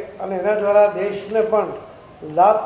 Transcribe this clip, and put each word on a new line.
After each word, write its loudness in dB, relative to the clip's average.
અને -6
એના 0
દ્વારા 4
દેશને -2
પણ 0
લાભ 4